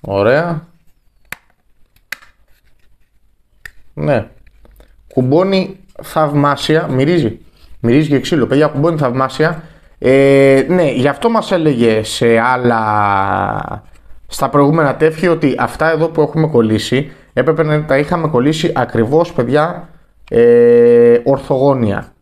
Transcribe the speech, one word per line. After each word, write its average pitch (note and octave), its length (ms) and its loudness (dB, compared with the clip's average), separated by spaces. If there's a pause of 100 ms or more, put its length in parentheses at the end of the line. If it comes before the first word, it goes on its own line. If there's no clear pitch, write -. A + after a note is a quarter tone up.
Ωραία. C#3 640 -2 (3250)
Ναι. D3 340 -2 (840)
Κουμπώνει F#3 680 0 (220)
θαυμάσια. D3 840 -2
Μυρίζει. C#3 520 -2 (420)
Μυρίζει C3+ 280 2
και C#3+ 120 0
ξύλο. C#3 260 -2
Παιδιά, C#3+ 200 0
κουμπώνει D3+ 320 -2
θαυμάσια. C3+ 640 -4 (360)
Ε, C3+ 680 4
ναι, F3 220 0
γι' B2+ 180 0
αυτό F3+ 220 -2
μας A3 220 -2
έλεγε A#2+ 500 0
σε A#2 360 0
άλλα, G#2+ 1400 -2 (440)
στα - 220 -6
προηγούμενα C#3+ 480 0
τεύχη, D#3 320 0
ότι D#3+ 300 0
αυτά D#3 320 -2
εδώ D#3+ 180 -2
που D#3 120 -4
έχουμε D#3 260 0
κολλήσει, A#2+ 680 0 (200)
έπρεπε D#3+ 300 0
να D3+ 220 0
τα C#3 140 0
είχαμε D#3+ 300 -2
κολλήσει D3+ 460 0
ακριβώς, B2 580 0
παιδιά, D3+ 560 -2 (420)
ε, A#2+ 960 6
ορθογώνια. C3+ 960 -2